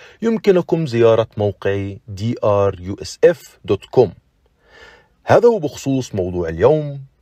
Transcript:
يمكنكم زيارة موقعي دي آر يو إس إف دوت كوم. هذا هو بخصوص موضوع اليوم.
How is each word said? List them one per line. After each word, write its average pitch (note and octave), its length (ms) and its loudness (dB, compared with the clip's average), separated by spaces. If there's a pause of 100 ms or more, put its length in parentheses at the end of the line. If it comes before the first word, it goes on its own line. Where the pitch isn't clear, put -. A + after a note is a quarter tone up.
(220)
يمكنكم F3+ 680 0
زيارة A2+ 400 2 (100)
موقعي G2 680 -4
دي G#2+ 360 -6
آر G2 360 0
يو F#2 220 -10
إس - 220 -16
إف - 420 2
دوت G2+ 200 -4
كوم. A2 280 2 (1080)
هذا F#3 240 4
هو A3+ 120 2
بخصوص C#3 560 -6
موضوع F2+ 340 -4
اليوم. C#3+ 520 0 (200)